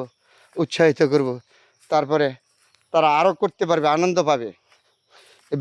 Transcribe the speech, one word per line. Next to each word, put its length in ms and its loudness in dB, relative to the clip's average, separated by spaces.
উৎসাহিত 440 0
করব। 160 0
তারপরে 380 0
তারা 160 2
আরও 140 2
করতে 280 -4
পারবে, 260 0
আনন্দ 220 0
পাবে। 200 -2
এই 80 -4